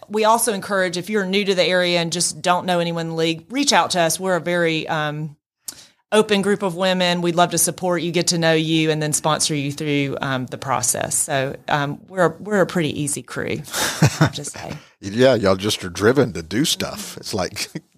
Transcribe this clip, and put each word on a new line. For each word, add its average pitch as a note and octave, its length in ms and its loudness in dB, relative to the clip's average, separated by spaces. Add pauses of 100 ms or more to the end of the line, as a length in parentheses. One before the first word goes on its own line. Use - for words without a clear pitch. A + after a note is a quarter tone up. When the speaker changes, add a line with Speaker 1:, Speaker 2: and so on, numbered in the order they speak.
Speaker 1:
we G#3+ 160 0
also A3+ 280 4
encourage, F#3 440 -2
if F3 140 -6
you're G#3 160 0
new G3 180 2
to F#3+ 120 0
the F3 80 4
area F3 360 2
and E3 120 -2
just E3 280 -2
don't F3+ 260 2
know F3+ 120 2
anyone E3+ 280 -2
in - 20 -6
the E3 80 -6
league, E3 360 0
reach C#4 200 0
out F3 180 4
to F3+ 100 0
us. E3 200 2
We're F#3 160 0
a E3 40 0
very, E3 460 0
um, D3+ 500 -4 (760)
open G#3+ 280 4
group G3 220 0
of F3+ 140 -2
women. F3+ 440 2
We'd F3 140 0
love F3 160 4
to E3+ 80 -2
support F3 440 -2
you, E3+ 100 -4
get E3+ 160 0
to F3 100 2
know E3 140 4
you, D#3+ 400 2
and D3+ 100 -2
then D3+ 100 -2
sponsor D3+ 440 0
you C#3+ 160 -4
through, C#3+ 480 -2
um, C3 260 -4
the B2+ 120 -10
process. - 580 -2
So, C#3 400 -2 (100)
um, C#3+ 400 -2
we're, F3 320 0
we're G3+ 220 0
a E3+ 60 4
pretty D3+ 360 -2
easy C#3 200 -6
crew, - 360 -6 (440)
I D3+ 40 6 (140)
have D#3 140 2
to C#3+ 100 -10
say. - 340 -10
<laughs> - 220 -20
Speaker 2:
Yeah, A#2+ 340 4
y'all G2 220 4
just G2 280 -2
are F#2 60 -6
driven G#2+ 440 2
to E2+ 80 -8
do G2 220 -2
stuff. - 520 -6
It's - 180 -10
like, F#2+ 340 -4 (300)